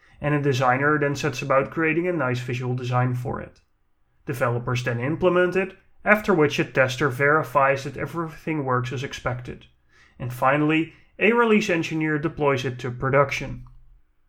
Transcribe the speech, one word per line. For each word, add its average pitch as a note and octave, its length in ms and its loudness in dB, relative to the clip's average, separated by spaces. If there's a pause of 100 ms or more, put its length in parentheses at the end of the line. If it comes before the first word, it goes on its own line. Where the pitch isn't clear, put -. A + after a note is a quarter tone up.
(240)
And D3 120 2
a C#3+ 40 0
designer C#3 600 2
then C#3+ 160 0
sets - 260 -4
about C3+ 300 2
creating D#3+ 340 0
a F3+ 60 0
nice B2+ 260 -2
visual B2 380 -4
design B2+ 360 0
for B2 280 -6
it. - 200 -16 (640)
Developers A#2+ 600 -2
then A#2+ 160 -2
implement F3 560 2
it, F#3+ 200 -2 (280)
after G#3+ 280 4
which D3+ 280 4
a D#3 40 0
tester C3 440 0
verifies C#3 720 2
that D3 140 -10
everything D#3+ 680 -6
works B2 280 -2
as C3 100 -6
expected. - 640 -8 (540)
And B2 120 -8
finally, D3+ 600 2 (260)
a G#3 140 4
release A3+ 360 4
engineer D#3 520 0
deploys C#3+ 440 0
it B2 140 -6
to B2 140 -6
production. C3+ 720 0 (640)